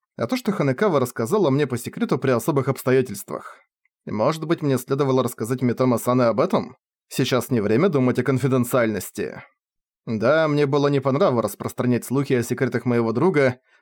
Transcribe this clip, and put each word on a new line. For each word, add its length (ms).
а 120
то, 100
что 140
Ханекава 480
рассказала 500
мне 160
по 120
секрету 420
при 120
особых 360
обстоятельствах. 880
Может 400
быть, 160
мне 160
следовало 460
рассказать 400
Митома-сан 580
об 180
этом? 380
Сейчас 420
не 100
время 300
думать 300
о 40
конфиденциальности. 1160
Да, 420
мне 200
было 200
не 120
по 120
нраву 300
распространять 640
слухи 280
о 100
секретах 420
моего 260
друга, 480